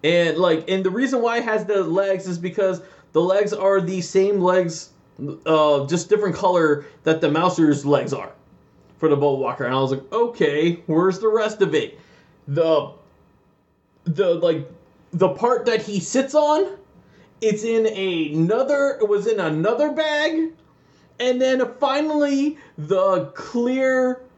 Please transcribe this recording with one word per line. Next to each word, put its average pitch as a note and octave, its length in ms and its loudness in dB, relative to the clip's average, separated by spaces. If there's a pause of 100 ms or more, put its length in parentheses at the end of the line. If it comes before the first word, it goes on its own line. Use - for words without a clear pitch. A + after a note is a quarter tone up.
And, E3 340 2
like, E3 320 0
and F#3+ 140 -2
the F#3 80 0
reason A#3+ 320 -2
why A#3 140 0
it A#3 60 -2
has G#3+ 220 -2
the G3 180 0
legs F#3+ 440 -2
is F3+ 100 -6
because F#3 460 -4 (300)
the D#3+ 80 2
legs F#3+ 300 2
are G3 300 2
the F3+ 180 -4
same F#3+ 400 2
legs, F3+ 500 0 (580)
uh, D3+ 400 4
just E3+ 200 -2
different G#3 280 0
color E3 500 2 (180)
that D#3+ 160 2
the D#3 120 0
Mouser's D#3+ 520 2
legs C#3+ 300 0
are G2 180 -10 (680)
for D#3+ 100 2
the D3 60 4
Bubble C#3 240 0
Walker. B2 260 -4
And B2 80 -2
I C3+ 60 0
was C3+ 120 0
like, C3+ 220 -8
"Okay, E3+ 720 0
where's F3 340 0
the A3 80 0
rest G#3+ 360 0
of D#3+ 100 -2
it?" B2+ 260 -4 (480)
The, D#3 440 0 (1120)
the, F3 320 0
like, D#3+ 340 -2 (440)
the F3+ 160 2
part A#3+ 360 0
that A3+ 160 0
he G3+ 180 -4
sits C4+ 360 -2
on, D4+ 420 2 (640)
it's G#3+ 220 0
in A3+ 240 2
another, F#3+ 1120 0
it G#3 80 0
was G3+ 160 0
in G#3+ 140 0
another F#3+ 520 0
bag. D#4+ 600 -2 (680)
And B3 220 0
then C4 260 0 (120)
finally, D4 800 0 (180)
the F#3 560 0
clear B3+ 880 0 (160)